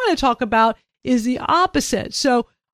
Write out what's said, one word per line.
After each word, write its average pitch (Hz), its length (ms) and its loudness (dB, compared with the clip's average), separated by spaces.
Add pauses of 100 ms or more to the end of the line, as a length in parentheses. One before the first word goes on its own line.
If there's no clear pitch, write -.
gonna 392 120 2
talk 254 260 -2
about 226 340 2 (280)
is 240 200 0
the 247 160 -2
opposite. - 760 0
So - 320 0 (280)